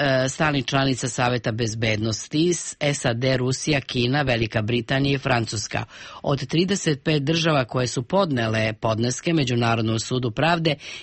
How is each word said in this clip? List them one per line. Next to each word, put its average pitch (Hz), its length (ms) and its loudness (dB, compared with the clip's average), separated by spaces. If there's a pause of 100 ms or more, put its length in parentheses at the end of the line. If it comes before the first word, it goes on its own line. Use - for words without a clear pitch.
(260)
e, 135 40 0
stalnih 147 360 0
članica 135 420 0
Saveta 123 440 0
bezbednosti, 113 1000 0
s-, - 220 -6 (180)
sad, 120 300 -2 (140)
Rusija, 131 440 0
Kina, 127 400 0
Velika 117 400 0
Britanija 135 540 0
i - 20 -4
Francuska. 117 680 -2 (380)
Od 139 260 -2
trideset 170 560 0
pet 151 200 2
država 160 420 2
koje 127 220 -2
su 127 160 -4
podnele 113 720 0
podneske 117 600 0
Međunarodnom 117 720 2
sudu 127 260 -2
pravde, 160 440 2 (280)